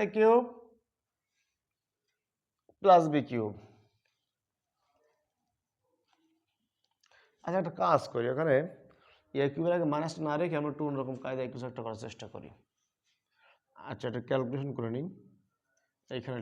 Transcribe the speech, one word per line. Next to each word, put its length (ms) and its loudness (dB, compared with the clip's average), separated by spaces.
এ 20 2
কিউব 280 6
প্লাস 220 10
বি 80 2
কিউব। 220 -2
আচ্ছা, 180 0
একটা 200 -4
কাজ 180 6
করি, 220 0
ওখানে 220 4
এ 100 2
কিউবের 240 0
আগে 160 0
মাইনাসটা 360 -4
না 120 0
রেখে 200 -2
আমরা 120 -4
একটু 160 -6
অন্যরকম 360 -4
কায়দায় 280 -6
কিছু 180 -10
একটা 140 -10
করার 200 -8
চেষ্টা 300 -14
করি। 160 -16
আচ্ছা, 200 -10
একটা 180 -6
ক্যালকুলেশন 480 -2
করে 200 -4
নিই, 100 -6
এইখানে 260 -8